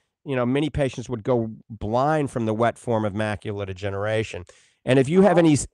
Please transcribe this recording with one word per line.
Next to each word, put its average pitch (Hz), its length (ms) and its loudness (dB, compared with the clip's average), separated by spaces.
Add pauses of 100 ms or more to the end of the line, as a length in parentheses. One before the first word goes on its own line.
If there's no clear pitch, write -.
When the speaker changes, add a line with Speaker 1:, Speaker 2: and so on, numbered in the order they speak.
(240)
Speaker 1:
you 139 120 -4
know, 123 100 0
many 143 240 0
patients 131 380 -4
would 120 160 -6
go 117 260 0 (180)
blind 127 640 -2
from 117 160 -4
the 110 80 0
wet 113 240 0
form 110 260 -2
of 104 80 -4
macular 104 540 -6
degeneration. 98 800 -4 (400)
And 131 140 2
if 131 100 4
you 180 140 6
have 180 140 4
Speaker 2:
Oh. 175 40 6
Speaker 1:
any, 160 160 6 (180)